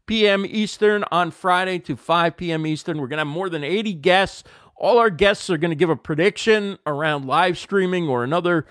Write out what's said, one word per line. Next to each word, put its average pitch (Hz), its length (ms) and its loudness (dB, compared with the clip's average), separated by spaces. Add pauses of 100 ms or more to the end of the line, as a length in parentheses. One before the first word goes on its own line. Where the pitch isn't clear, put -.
P 214 200 2
M 196 180 2
Eastern 208 640 0
on 170 200 0
Friday 185 480 0
to 151 160 -8
five 170 400 0
P 175 160 -6
M 160 140 -2
Eastern. 156 340 -4
We're 135 80 -6
gonna 151 140 -4
have 151 60 -2
more 175 220 -4
than 156 140 -6
eighty 202 300 -2
guests. 180 500 0 (320)
All 226 220 4
our 226 140 4
guests 196 380 0
are 175 80 0
gonna 165 180 -2
give 165 160 2
a 147 40 2
prediction 202 920 0
around 147 420 -2
live 170 300 2
streaming 180 520 -2
or 123 140 0
another 170 480 0